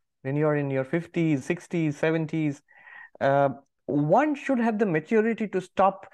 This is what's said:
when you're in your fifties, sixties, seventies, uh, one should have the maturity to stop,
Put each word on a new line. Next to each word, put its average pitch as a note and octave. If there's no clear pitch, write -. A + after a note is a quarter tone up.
when C3+
you're D3+
in C#3+
your C3+
fifties, D#3+
sixties, E3
seventies, D#3+
uh, C#3
one F3+
should C4+
have A3+
the A3
maturity G#3
to F#3
stop, -